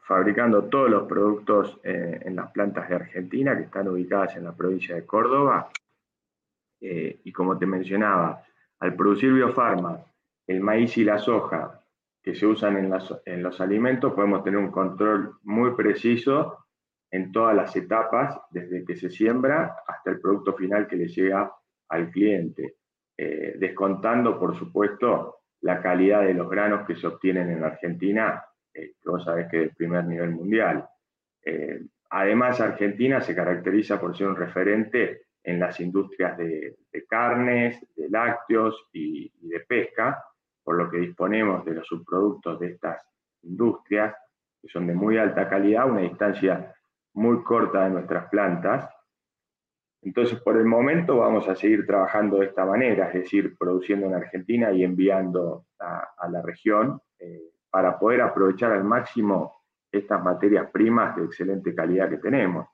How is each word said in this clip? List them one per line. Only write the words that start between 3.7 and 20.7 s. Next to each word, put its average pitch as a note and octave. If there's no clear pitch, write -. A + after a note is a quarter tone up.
ubicadas F#2
en E2+
la E2+
provincia F2+
de E2+
Córdoba. A#2
Eh, E2
y F#2
como F#2
te F2+
mencionaba, F#2
al F2+
producir G2+
biofarma, A2
el F#2
maíz A2+
y A2+
la G#2
soja G2
que F2
se G2+
usan G#2
en F#2+
las, F#2+
en F2+
los F2+
alimentos, B2
podemos G2+
tener G2+
un F#2+
control F#2+
muy A#2+
preciso A#2
en F#2
todas A2+
las F#2+
etapas, A2+
desde F2+
que F2
se F2+
siembra C3
hasta -
el F#2
producto G2
final G2